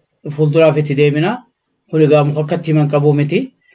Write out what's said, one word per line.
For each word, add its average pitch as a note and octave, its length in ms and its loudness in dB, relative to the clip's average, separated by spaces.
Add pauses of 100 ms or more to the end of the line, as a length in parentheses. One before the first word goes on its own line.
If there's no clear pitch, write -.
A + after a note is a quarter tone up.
(260)
fuulduraaf D3+ 520 0
itti D3 180 -4
deemina. D3 360 0 (640)
Kun D#3 80 0
egaa D3 220 4
muka D3 180 -2
akkatti E3+ 280 -6
himan D3+ 180 2
qabu D3 260 0
miti. D3 260 0 (340)